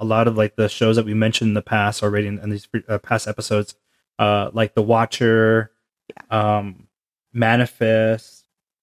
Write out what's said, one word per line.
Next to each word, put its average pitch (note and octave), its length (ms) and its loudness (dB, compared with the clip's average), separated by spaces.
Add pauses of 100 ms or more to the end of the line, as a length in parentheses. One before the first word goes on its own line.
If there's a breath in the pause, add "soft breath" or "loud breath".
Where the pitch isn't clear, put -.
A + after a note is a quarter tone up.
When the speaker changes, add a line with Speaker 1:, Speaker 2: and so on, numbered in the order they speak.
Speaker 1:
a A2+ 40 -8
lot A2 220 2
of, A2+ 100 0
like, G#2+ 200 0
the G#2+ 120 0
shows A2+ 280 2
that A2+ 80 0
we G#2+ 100 -6
mentioned A2+ 340 0
in G#2 60 0
the G#2 80 -2
past G#2+ 400 -2
already G#2 240 -2
in, G2+ 140 -8
in G#2+ 100 -8
these G2+ 160 -8
pre-, - 220 -6
uh, G#2 100 -4
past - 300 -4
episodes, G#2 480 -4 (420)
uh, G#2 340 2
like A2 220 -2
The A2+ 80 0
Watcher, A2+ 880 2 (380)
Speaker 2:
Yeah. G#2+ 500 -2
Speaker 1:
um, G2+ 300 -10 (460)
Manifest, A2+ 1120 0 (340)